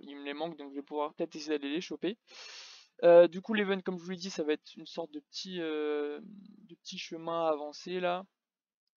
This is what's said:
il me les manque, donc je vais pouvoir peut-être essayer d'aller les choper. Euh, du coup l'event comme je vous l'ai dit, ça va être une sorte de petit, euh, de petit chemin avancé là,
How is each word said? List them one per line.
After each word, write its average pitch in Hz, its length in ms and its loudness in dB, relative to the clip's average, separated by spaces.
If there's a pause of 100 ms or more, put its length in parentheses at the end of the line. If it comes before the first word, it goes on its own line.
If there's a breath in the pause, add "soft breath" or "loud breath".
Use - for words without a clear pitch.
il 139 160 -14
me 143 60 -14
les 143 100 -6
manque, 156 240 -6
donc 139 140 -14
je 139 60 -10
vais 143 40 -8
pouvoir 147 320 -4
peut-être 165 220 -6
essayer 151 240 -2
d'aller 139 160 -4
les 180 60 -4
choper. 175 360 -6 (880 loud breath)
Euh, 170 240 12
du 175 140 -4
coup 226 120 -6
l'event 196 280 2
comme 185 180 -6
je 165 40 -18
vous 175 80 -10
l'ai 190 60 -8
dit, 180 140 -10
ça 165 120 -4
va 151 100 2
être - 220 -8
une 165 120 -16
sorte 165 240 -10
de 147 80 -10
petit, 185 420 -10
euh, 151 600 -4
de - 520 -20
petit - 220 -14
chemin 165 500 -4
avancé 151 520 -2
là, 180 260 -2 (720)